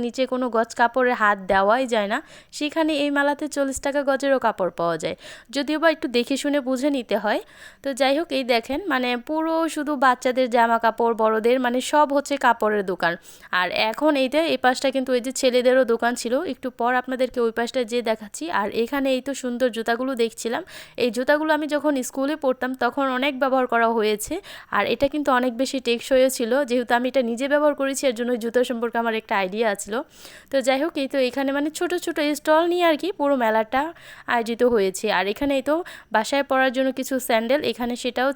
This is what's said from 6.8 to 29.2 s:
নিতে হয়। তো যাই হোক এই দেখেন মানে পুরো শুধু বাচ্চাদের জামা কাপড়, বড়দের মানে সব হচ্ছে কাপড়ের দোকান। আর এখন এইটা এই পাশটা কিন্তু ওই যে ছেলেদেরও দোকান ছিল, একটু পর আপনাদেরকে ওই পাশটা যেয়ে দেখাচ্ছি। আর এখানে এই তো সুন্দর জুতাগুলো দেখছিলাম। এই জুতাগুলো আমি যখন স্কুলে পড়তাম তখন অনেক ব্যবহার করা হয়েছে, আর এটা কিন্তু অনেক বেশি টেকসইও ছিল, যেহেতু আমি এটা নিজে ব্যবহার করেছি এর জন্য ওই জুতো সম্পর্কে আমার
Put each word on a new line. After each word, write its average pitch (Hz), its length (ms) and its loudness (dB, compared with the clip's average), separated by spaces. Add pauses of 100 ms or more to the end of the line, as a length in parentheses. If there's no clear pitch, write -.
নিতে 247 320 -2
হয়। 226 180 0 (400)
তো 277 120 -6
যাই 269 240 2
হোক 330 140 -2
এই 269 120 -2 (100)
দেখেন 240 260 -2 (120)
মানে 254 180 0 (180)
পুরো 320 260 -2 (220)
শুধু 302 180 -4 (100)
বাচ্চাদের 254 460 2
জামা 233 300 4
কাপড়, 233 420 2
বড়দের 220 380 4
মানে 247 200 0 (120)
সব 302 240 6
হচ্ছে 285 220 0
কাপড়ের 220 480 2
দোকান। 175 280 0 (460)
আর 180 80 2 (200)
এখন 285 240 2 (120)
এইটা 269 180 2 (120)
এই 254 120 -2
পাশটা 254 300 2
কিন্তু 262 200 -2
ওই 247 60 0
যে 254 180 -6
ছেলেদেরও 254 440 4 (100)
দোকান 233 280 0
ছিল, 226 120 -4 (200)
একটু - 140 -10 (120)
পর 240 160 0
আপনাদেরকে 254 500 -2
ওই 226 60 0
পাশটা 233 320 -2
যেয়ে 233 260 -2
দেখাচ্ছি। 220 420 -6
আর 202 160 0 (160)
এখানে 269 320 -2
এই 254 60 -2
তো 277 120 -6
সুন্দর 247 420 -2
জুতাগুলো 233 400 -2
দেখছিলাম। 233 480 -4 (340)
এই 247 140 0
জুতাগুলো 294 420 2
আমি 302 220 0
যখন 294 180 0 (140)
স্কুলে 277 360 -2
পড়তাম 254 280 -2 (120)
তখন 269 220 0 (120)
অনেক 277 220 0
ব্যবহার 262 280 2
করা 233 200 2 (100)
হয়েছে, 214 360 0 (380)
আর 202 120 2 (100)
এটা 277 200 2
কিন্তু 302 180 -2
অনেক 247 300 2
বেশি 269 160 -2 (100)
টেকসইও 254 500 2
ছিল, 226 140 -4 (180)
যেহেতু 247 300 0
আমি 254 120 -2
এটা 269 180 4
নিজে 240 240 -4
ব্যবহার 294 220 4
করেছি 277 340 -2
এর 240 80 0
জন্য 240 180 -4
ওই 233 80 -4
জুতো 233 160 0 (100)
সম্পর্কে 233 340 -4
আমার 233 180 -2